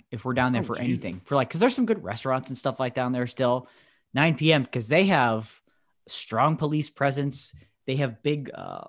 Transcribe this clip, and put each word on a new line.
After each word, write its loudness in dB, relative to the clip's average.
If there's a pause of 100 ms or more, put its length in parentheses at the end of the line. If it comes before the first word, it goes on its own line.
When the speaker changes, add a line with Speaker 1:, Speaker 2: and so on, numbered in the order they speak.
(120)
Speaker 1:
if -8
we're -2
down 2
there 2
Speaker 2:
Oh, -8
Speaker 1:
for -4
anything, -2
Speaker 2:
Jesus. -14
Speaker 1:
for, 0
like, 2
'cause -4
there's 4
some 0
good -2
restaurants -4
and -8
stuff, -4
like, -2
down -2
there -2
still, 0 (440)
nine 4
P 4
M, 4
'cause -6
they 6
have 2 (580)
strong 0
police -2
presence. -2 (340)
They -2
have -2
big, -2
uh, -12